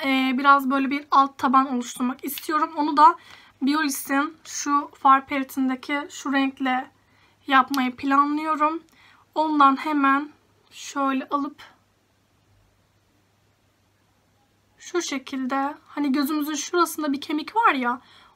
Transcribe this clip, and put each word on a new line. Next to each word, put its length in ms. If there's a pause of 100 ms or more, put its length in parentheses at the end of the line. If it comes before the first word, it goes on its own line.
e, 340
biraz 320
böyle 200
bir 200
alt 280
taban 360
oluşturmak 500
istiyorum. 520
Onu 200
da 200 (460)
Biolis'in 800
şu 500
far 320
paletindeki 840
şu 220
renkle 580 (560)
yapmayı 500
planlıyorum. 840 (520)
Ondan 420
hemen 540 (400)
şöyle 580
alıp 340 (3250)
şu 240
şekilde, 720 (120)
hani 260
gözümüzün 420
şurasında 580
bir 80
kemik 360
var 180
ya, 260 (340)